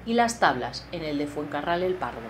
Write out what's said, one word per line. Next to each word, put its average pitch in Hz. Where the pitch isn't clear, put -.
y 226
Las 233
Tablas, 127
en 160
el 147
de 147
Fuencarral 151
El 185
Pardo. 117